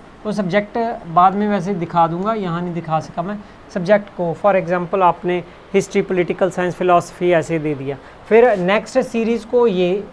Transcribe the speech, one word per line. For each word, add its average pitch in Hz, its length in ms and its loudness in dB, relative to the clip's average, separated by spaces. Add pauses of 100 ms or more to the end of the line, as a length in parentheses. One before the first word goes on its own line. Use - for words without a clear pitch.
(240)
तो 214 80 -4
सब्जेक्ट 208 680 -2 (100)
बाद 180 260 4
में 208 160 0
वैसे 196 240 -2
दिखा 170 340 0
दूंगा, 185 260 -2
यहाँ 175 280 -4
नहीं 175 120 -6
दिखा 160 260 -4
सका - 220 -8
मैं 208 160 -8 (360)
सब्जेक्ट 202 360 2
को। 170 360 -4
For 190 180 4
example 175 380 -2
आपने 180 420 0 (300)
हिस्ट्री, 196 280 0
पॉलिटिकल 180 480 -2
साइंस, 180 260 -4
फिलॉसफी 175 560 2
ऐसे 165 280 0
दे 151 160 -4
दिया, 135 220 -8 (320)
फिर 226 280 6
नेक्स्ट 208 420 0
सीरीज़ 226 460 -2
को 240 220 2
ये 185 460 0